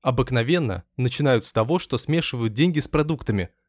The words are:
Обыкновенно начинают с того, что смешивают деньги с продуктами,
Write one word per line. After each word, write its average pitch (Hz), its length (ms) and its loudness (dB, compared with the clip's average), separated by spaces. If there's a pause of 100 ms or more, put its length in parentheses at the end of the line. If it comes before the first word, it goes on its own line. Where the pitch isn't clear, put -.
Обыкновенно 127 800 0 (140)
начинают 127 480 2
с - 80 -4
того, 127 260 2
что - 180 -4
смешивают 123 560 -2
деньги 151 260 2
с - 80 -4
продуктами, 147 640 -2 (200)